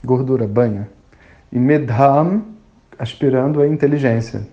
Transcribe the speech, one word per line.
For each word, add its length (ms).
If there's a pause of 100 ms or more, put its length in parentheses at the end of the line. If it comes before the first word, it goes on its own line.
Gordura, 420
banha. 420 (600)
E 80
Medham, 840 (540)
aspirando, 640
é 60
inteligência. 880